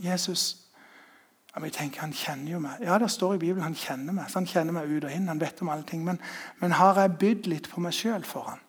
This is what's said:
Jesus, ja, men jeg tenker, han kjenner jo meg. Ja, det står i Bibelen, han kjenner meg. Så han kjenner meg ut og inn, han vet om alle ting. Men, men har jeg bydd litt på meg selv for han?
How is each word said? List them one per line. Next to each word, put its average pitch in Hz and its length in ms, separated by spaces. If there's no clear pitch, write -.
Jesus, 180 440
ja, - 80
men 151 100
jeg - 80
tenker, 151 300
han 147 80
kjenner 151 400
jo 170 80
meg. 139 240
Ja, 180 160
det 220 80
står 190 260
i 165 60
Bibelen, 175 240
han 160 100
kjenner 143 380
meg. 180 160
Så 185 100
han 175 80
kjenner 165 280
meg 151 120
ut 151 160
og 139 80
inn, 185 160
han 160 140
vet - 220
om 160 100
alle 151 120
ting. 165 200
Men, 180 160
men 175 160
har 190 240
jeg 185 180
bydd 202 300
litt 156 220
på 175 100
meg 175 140
selv 220 340
for - 180
han? - 200